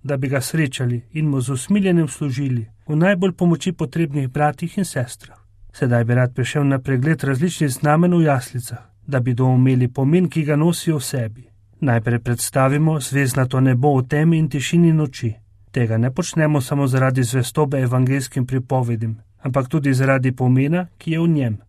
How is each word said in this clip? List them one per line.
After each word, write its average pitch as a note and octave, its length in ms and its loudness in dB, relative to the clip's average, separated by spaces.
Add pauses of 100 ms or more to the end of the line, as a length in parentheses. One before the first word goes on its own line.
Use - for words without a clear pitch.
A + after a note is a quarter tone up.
da C#3 140 -4
bi C3+ 100 -4
ga C3 140 -2
srečali C3 600 -2 (100)
in D#3 140 -4
mu C#3 160 0
z B2+ 80 -4
usmiljenjem F3 580 0
služili C3 600 -4 (200)
v D3+ 80 -4
najbolj F#3 360 2
pomoči F3 400 0
potrebnih D3 580 -4
bratih D3 480 -2
in F#3 80 -2
sestrah. - 520 -8 (360)
Sedaj A#2+ 300 0
bi A#2+ 100 0
rad B2+ 200 2
prišel C#3 340 -2
na C3+ 120 2
pregled C3+ 440 -2
različnih C#3+ 460 0
znamen D#3 440 2
v E3+ 80 4
jaslicah, B2+ 580 -2 (280)
da C3+ 120 -2
bi B2 140 0
doumeli B2+ 540 4
pomen, D3 420 2
ki D#3+ 140 -2
ga D3 120 0
nosijo E3 420 0
v B2+ 60 -6
sebi. A#2+ 400 -8 (360)
Najprej A#2 400 0
predstavimo C#3 800 0
zvezdnato C3 600 -2
nebo C3 380 2
v B2+ 100 0
temi D#3+ 300 2
in D#3+ 120 0
tišini E3 440 2
noči. C3 400 -2 (380)
Tega A2+ 260 0
ne B2 140 0
počnemo D3+ 500 0
samo C#3 260 -2
zaradi C3 360 2
zvestobe C3+ 580 -2
evangelskim B2+ 640 0
pripovedim, A#2+ 720 -4 (240)
ampak C3+ 260 -2
tudi C#3 260 0
zaradi C3 380 2
pomena, C3+ 560 0 (100)
ki - 140 -8
je D#3+ 80 -2
v E3+ 80 2
njem. C3 300 0 (120)